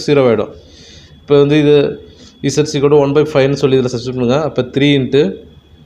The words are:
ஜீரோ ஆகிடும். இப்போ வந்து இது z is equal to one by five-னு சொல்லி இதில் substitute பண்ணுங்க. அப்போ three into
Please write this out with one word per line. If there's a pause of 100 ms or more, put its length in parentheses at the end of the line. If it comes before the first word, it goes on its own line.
ஜீரோ
ஆகிடும். (720)
இப்போ
வந்து
இது (800)
z
is
equal
to
one
by (120)
five-னு
சொல்லி
இதில்
substitute
பண்ணுங்க.
அப்போ (140)
three (120)
into (640)